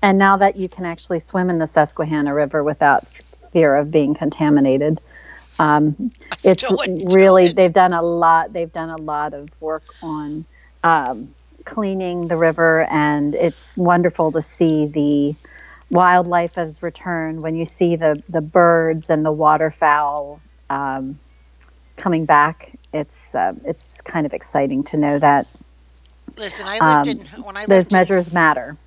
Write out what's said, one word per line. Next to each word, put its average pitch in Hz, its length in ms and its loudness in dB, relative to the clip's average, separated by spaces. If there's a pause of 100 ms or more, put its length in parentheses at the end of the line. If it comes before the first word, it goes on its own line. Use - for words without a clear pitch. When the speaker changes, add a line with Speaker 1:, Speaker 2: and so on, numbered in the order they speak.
Speaker 1:
And 196 160 4
now 196 180 4
that 196 200 2
you 190 120 -8
can 185 160 -12
actually 170 360 -8
swim 180 300 -4
in 170 80 -2
the 160 80 -2
Susquehanna 151 680 -2
River 147 280 -2
without 147 440 0 (460)
fear 151 240 4
of 147 140 -2
being 147 240 2
contaminated, 147 880 0 (580)
um, 151 540 0 (200)
Speaker 2:
I - 120 -10
Speaker 1:
it's 185 200 2
Speaker 2:
still - 120 -2
wouldn't 185 320 -6
do 185 80 4
Speaker 1:
really, 190 320 6
Speaker 2:
it. 165 80 -2
Speaker 1:
they've 185 160 2
done 180 220 4
a 165 80 -2
lot, 170 500 0
they've 170 200 -8
done 165 180 -10
a 160 80 -14
lot 151 360 -8
of 143 160 -18 (100)
work 156 420 -10
on, 151 440 -10 (380)
um, 135 500 0 (300)
cleaning 185 640 -6
the 165 80 -2
river, 160 540 2
and 147 440 0
it's - 420 -4
wonderful 175 560 0
to 160 100 -4
see 156 440 0
the 147 480 -2 (560)
wildlife 175 640 2
has 160 260 -8
returned. 160 600 -8
When 160 140 -6
you 165 100 -6
see 170 300 -2
the, 151 320 -2
the 165 140 -4
birds 165 680 2
and 156 160 0
the 156 60 0
waterfowl, 151 1080 0 (280)
um, 139 480 -8 (800)
coming 165 300 -2
back, 147 440 2 (220)
it's, - 420 -10
uh, 90 200 -2 (100)
it's - 380 -12
kind 160 240 -6
of 139 80 -8
exciting 139 500 -4
to - 140 -8
know 147 200 0
that, 143 300 2 (880)
Speaker 2:
Listen, 202 320 -10
I 208 120 -4
lived 151 280 4
Speaker 1:
um, - 0 -
Speaker 2:
in, - 180 -8 (160)
when - 140 -16
I 214 100 -10
Speaker 1:
those 185 240 4
Speaker 2:
lived 202 40 -2
in 190 40 4
Speaker 1:
measures 180 340 0
matter. 151 440 0 (100)